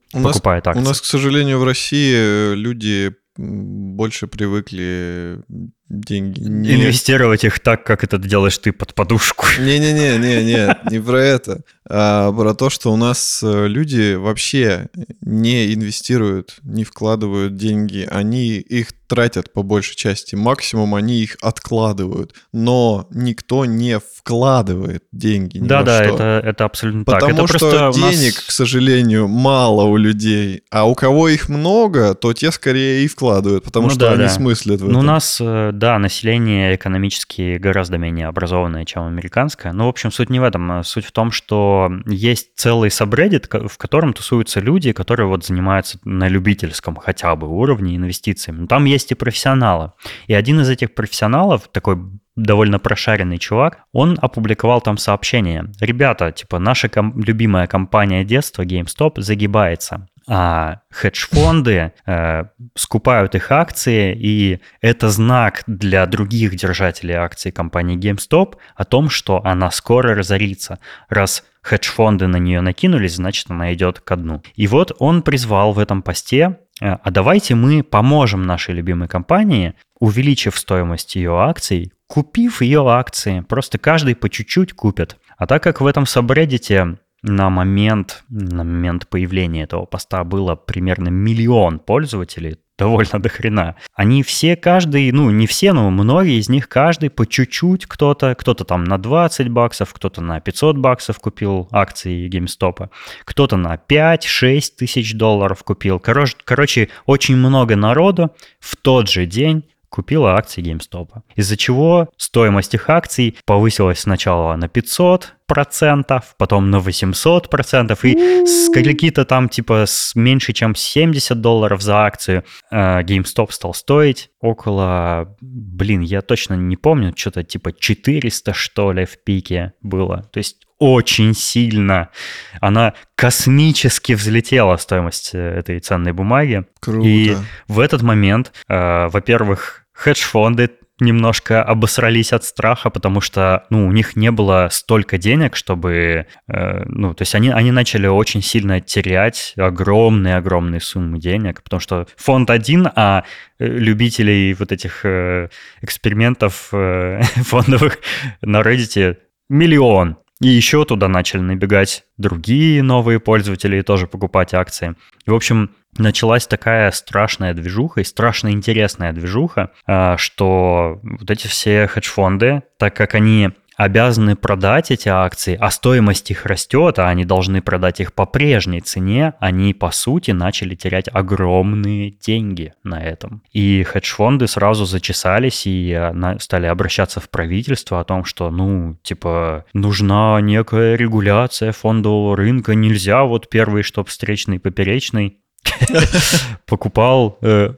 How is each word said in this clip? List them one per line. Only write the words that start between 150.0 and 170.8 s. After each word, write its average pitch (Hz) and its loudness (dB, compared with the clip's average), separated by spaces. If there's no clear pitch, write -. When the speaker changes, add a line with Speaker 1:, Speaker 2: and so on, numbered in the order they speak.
Speaker 2:
суммы 85 -6
денег, 90 -4
потому 92 -6
что 87 -6
фонд 127 2
один, 127 4
а, 101 4
э, 120 -4
любителей 107 2
вот 92 -6
этих, 92 -8
э, 90 -2
экспериментов, 110 -2
э, 92 -2
<laughs> - 0
фондовых 123 2
на 104 2
Reddit 110 0
миллион. 135 4
И 127 4
ещё 127 4
туда 98 0
начали 92 0
набегать 98 0
другие 120 2
новые 120 2
пользователи 101 0
и 98 0
тоже 92 0
покупать 95 -2
акции. 87 -4
И, 107 2
в 113 4
общем, 113 0
началась 113 2
такая 113 0
страшная 98 -2
движуха 92 -4
и 95 0
страшно 110 -2
интересная 101 -2
движуха, 92 -4
а, 92 2
что 90 0